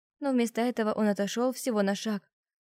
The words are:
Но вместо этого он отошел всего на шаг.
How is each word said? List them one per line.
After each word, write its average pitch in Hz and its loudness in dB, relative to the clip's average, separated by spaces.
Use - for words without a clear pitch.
Но 285 -2
вместо 233 2
этого 233 0
он 214 2
отошел 208 0
всего 220 0
на 202 2
шаг. 208 -6